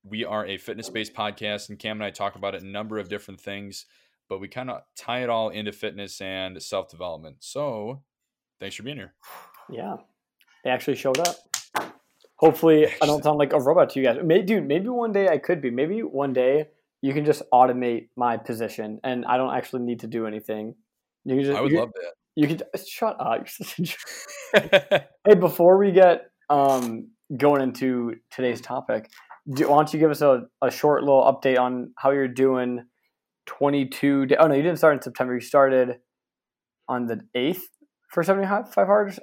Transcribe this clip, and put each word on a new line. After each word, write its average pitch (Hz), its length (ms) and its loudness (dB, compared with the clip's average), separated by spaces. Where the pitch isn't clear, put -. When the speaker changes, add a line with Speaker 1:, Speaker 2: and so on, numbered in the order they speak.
Speaker 1:
we 107 220 -10
are 107 200 -6
a 95 140 -8
fitness-based 113 560 -10
podcast, 104 540 -8
and 104 100 -16
Cam 107 200 -10
and 107 60 -8
I 98 60 -8
talk 101 240 -8
about 98 220 -8
a 92 100 -16
number 107 320 -10
of 95 100 -10
different 101 320 -14
things, 101 460 -14
but 95 120 -10
we 101 80 -14
kinda 127 340 -12
tie 123 260 -6
it 120 80 -2
all 113 200 -2
into 104 200 -8
fitness 101 500 -12
and 95 400 -10
self-development. 82 840 -10
So, 131 580 -8
thanks 98 160 -14
for - 80 -16
being 143 140 -14
here. 95 180 -18
Speaker 2:
Yeah. 120 280 -10
They 131 60 -2
actually 127 260 -2
showed 135 240 -2
up. 170 160 -2
Hopefully, 156 460 6
I - 40 4
don't - 140 -8
Speaker 1:
Actually. 151 200 2
Speaker 2:
sound 151 160 2
like 143 140 0
a 147 80 2
robot 147 300 4
to 139 100 -4
you 131 40 2
guys. 123 180 2
May-, 175 200 4
dude, 185 240 0
maybe 175 220 -2
one 240 240 -4
day 196 160 2
I 151 100 4
could 160 240 -2
be. 127 80 -2
Maybe 160 320 -2
one 135 300 -4
day 135 340 2
you 135 140 -2
can 147 100 -2
just 147 180 0
automate 123 640 2
my 120 200 -2
position, 110 680 -8
and 123 200 -6
I 127 120 0
don't 131 180 -2
actually 123 280 -6
need 120 180 -6
to 117 80 -12
do 113 180 -6
anything. 107 480 -10
You 131 120 -2
can 139 80 0
just, 143 120 0
Speaker 1:
I - 60 -2
would 139 80 0
Speaker 2:
you, 131 80 4
Speaker 1:
love 113 160 -4
that. 87 180 -12
Speaker 2:
you 151 140 2
could, 165 160 -6
shut - 340 -6
up. 117 180 -2
<laughs> - 0 -
You're - 80 -10
such - 320 -14
a - 40 -4
jerk. - 1200 0
Speaker 1:
<laughs> - 100 -20
Speaker 2:
Hey, 208 120 10
before 175 420 6
we 202 140 4
get, 175 400 6
um, 127 580 0
going 143 280 2
into 127 540 -2
today's 120 280 -4
topic, - 480 -6
do, 147 220 0
why 143 60 6
don't 151 180 4
you 156 60 -4
give 160 100 6
us 143 100 -4
a, 135 220 4
a 127 120 0
short 143 320 0
little 139 180 6
update 131 360 2
on 123 380 -2
how 135 140 2
you're 139 180 0
doing 123 560 0
twenty-two 139 800 0
day, 131 120 2
oh, 160 100 6
no, 143 80 2
you 143 60 2
didn't 165 160 0
start 151 180 6
in 127 60 -10
September. 127 320 -6
You 120 60 -4
started 127 580 2
on 123 180 -4
the 110 140 -6
eighth 143 340 -4
for 170 160 -2
seventy-five 196 500 -2
hard, 202 480 2